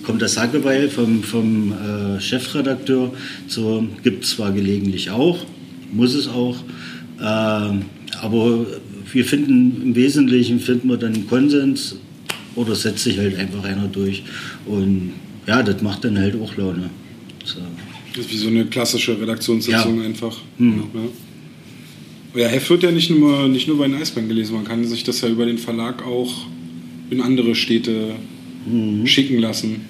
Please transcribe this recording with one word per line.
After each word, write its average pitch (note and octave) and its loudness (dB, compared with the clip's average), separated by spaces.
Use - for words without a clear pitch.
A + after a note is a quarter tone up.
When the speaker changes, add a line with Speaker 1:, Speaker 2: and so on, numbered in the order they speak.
Speaker 1:
kommt A2+ 0
das G#2 0
Hackebeil C3+ 2
vom, A2+ 2
vom, A2 2
äh, G2+ -2
Chefredakteur, B2+ 0
so A2 0
gibt's F#2+ 0
zwar G2+ -2
gelegentlich G2 0
auch, D#3 4
muss B2 4
es C#3 0
auch, B2 -2
äh, - -8
aber A2 0
wir B2 4
finden, B2+ 4
im B2+ 2
Wesentlichen B2 4
finden B2+ 0
wir A#2+ 2
dann A2 -2
einen G#2 -2
Konsens C#3 2
oder A2+ 0
setzt G2 -2
sich G#2 2
halt G2 0
einfach G2 -6
einer G2 -2
durch G2 -4
und G2 0
ja, A#2 4
das G2 0
macht G2+ -2
dann G#2+ 0
halt G2+ 2
auch G#2+ -6
Laune. F2+ -2
So. - -10
Speaker 2:
Das B2 -8
ist - -10
wie A2 -4
so A2 0
eine A2+ 4
klassische A2+ 0
Redaktionssitzung A2+ 2
Speaker 1:
Ja. A2 -4
Speaker 2:
einfach. A2 -6
Speaker 1:
Mhm. A2+ 4
Speaker 2:
Ja. A2+ -6
Ja, A#2+ 4
Heft C3 0
wird F3 6
ja F3+ 4
nicht E3+ 2
nur, C#3+ 6
nicht C3 2
nur D3+ 2
bei C#3+ 4
den C3+ 2
Eisbären C#3 -4
gelesen, A2 0
man A2 -2
kann A2+ -2
sich A#2 -4
das A#2+ -2
ja A#2 0
über A2+ 2
den A#2 0
Verlag A#2 -6
auch B2 -4
in B2+ 0
andere B2 4
Städte A2 0
Speaker 1:
Mhm. A2 2
Speaker 2:
schicken C3 4
lassen. A2 -2